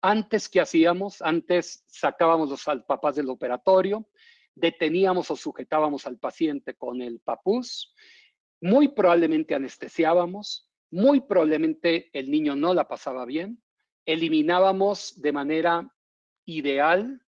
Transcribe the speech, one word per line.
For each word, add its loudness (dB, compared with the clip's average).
Antes, 0
¿qué 2
hacíamos? 2
Antes -2
sacábamos 0
los -8
al-, -4
papás -2
del -4
operatorio, 0
deteníamos 0
o -6
sujetábamos -4
al -12
paciente -4
con -8
el -10
papús, -6
muy 4
probablemente 2
anestesiábamos, -4
muy 4
probablemente 0
el -8
niño 0
no 0
la 0
pasaba -8
bien, -10
eliminábamos 0
de 0
manera -2
ideal 0